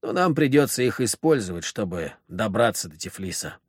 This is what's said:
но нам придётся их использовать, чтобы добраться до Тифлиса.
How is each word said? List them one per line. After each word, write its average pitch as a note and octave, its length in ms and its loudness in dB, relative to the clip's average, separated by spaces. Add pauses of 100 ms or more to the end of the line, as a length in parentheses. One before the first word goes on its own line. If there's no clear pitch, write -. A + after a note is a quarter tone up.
но D#4 120 -6
нам F3+ 220 2
придётся C#3 480 4
их B2 200 0
использовать, G#2+ 640 0
чтобы F2 500 -6 (120)
добраться G#2+ 640 0
до D#2 80 -18
Тифлиса. E2 640 -8 (100)